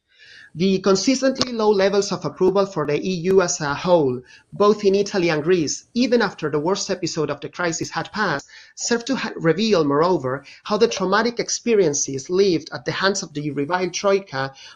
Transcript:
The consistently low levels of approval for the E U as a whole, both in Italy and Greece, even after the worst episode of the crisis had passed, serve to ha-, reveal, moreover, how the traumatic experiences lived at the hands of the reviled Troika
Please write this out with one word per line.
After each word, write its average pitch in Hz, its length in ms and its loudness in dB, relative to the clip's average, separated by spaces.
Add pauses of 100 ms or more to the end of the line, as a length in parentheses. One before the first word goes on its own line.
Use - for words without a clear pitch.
(560)
The 190 220 2
consistently 254 720 2
low 220 180 2
levels 196 420 2
of 175 120 -6
approval 185 420 2
for 156 200 -4
the 147 100 0
E 185 160 -2 (200)
U 190 100 6
as 175 180 -2
a 143 140 -2
whole, 143 480 2 (300)
both 208 320 2
in 196 100 4
Italy 202 340 0
and 151 140 0
Greece, 160 520 0
even 233 280 2
after 185 260 -4
the 147 120 -2
worst 190 300 -2
episode 165 380 -4
of 143 120 -6
the 147 80 -12
crisis 170 420 -6
had 160 220 -8
passed, 180 340 -4 (300)
serve 233 300 -2
to 262 100 -2
ha-, - 180 -6
reveal, 170 480 2
moreover, 143 600 0 (180)
how 208 140 -2
the 226 100 4
traumatic 214 540 0
experiences 160 880 0
lived 180 420 0
at 143 120 -12
the 156 80 -4
hands 196 320 -2
of 156 100 -20
the 147 160 -6
reviled 170 440 -4
Troika 160 600 -2 (220)